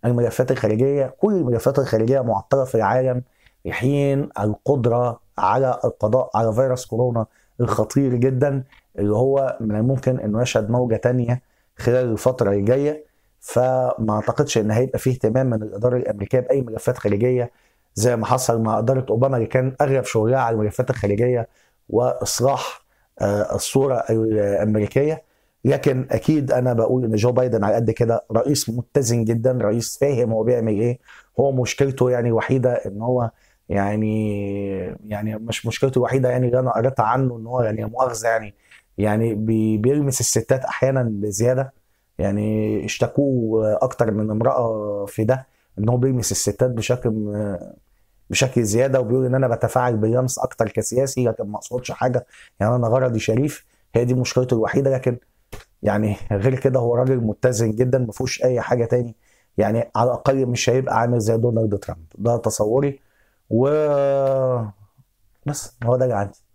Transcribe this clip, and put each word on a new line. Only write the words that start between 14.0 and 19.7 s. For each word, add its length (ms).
اعتقدش 480
ان 140
هيبقى 280
فيه 120
اهتمام 360
من 160
الاداره 340
الامريكيه 420
باي 220
ملفات 360
خارجيه 540
زي 200
ما 100
حصل 360
مع 180
اداره 300
اوباما 280
اللي 100
كان 340